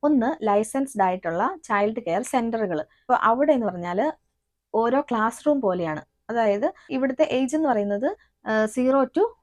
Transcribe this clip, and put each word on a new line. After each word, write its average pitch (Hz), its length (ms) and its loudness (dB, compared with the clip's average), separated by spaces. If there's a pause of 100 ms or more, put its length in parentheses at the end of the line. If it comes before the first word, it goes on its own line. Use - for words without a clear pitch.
ഒന്ന് 277 420 0
ലൈസൻസ്ഡ് 214 560 0
ആയിട്ടുള്ള 185 640 0
ചൈൽഡ് 214 420 -2
കെയർ 170 160 -2
സെന്ററുകൾ. 226 600 -2
അപ്പൊ - 320 -4
അവിടെ 262 400 4
എന്ന് 233 120 0
പറഞ്ഞാല് 185 460 -2 (640)
ഓരോ 233 280 2
ക്ലാസ് 233 460 -2
റൂം 294 140 2
പോലെയാണ്. 170 400 -2 (280)
അതായത് 226 440 0 (160)
ഇവിടുത്തെ 262 420 0
ഏജ് 262 240 0
എന്ന് 311 140 2
പറയുന്നത്, 214 480 0 (280)
ആ, 220 200 0
zero 254 400 0
to 320 180 0 (200)